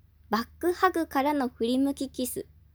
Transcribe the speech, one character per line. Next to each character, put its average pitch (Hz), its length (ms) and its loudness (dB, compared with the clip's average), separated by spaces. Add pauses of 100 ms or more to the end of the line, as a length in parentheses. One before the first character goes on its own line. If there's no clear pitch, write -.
(300)
バ 214 100 0
ッ 233 80 -4 (120)
ク 349 120 2
ハ 370 200 2
グ 330 160 -2
か 269 160 0
ら 294 100 2
の 269 160 0
振 - 160 -4
り 247 120 2
向 277 160 2
き 269 160 -6
キ 254 180 -4
ス。 - 200 -8 (280)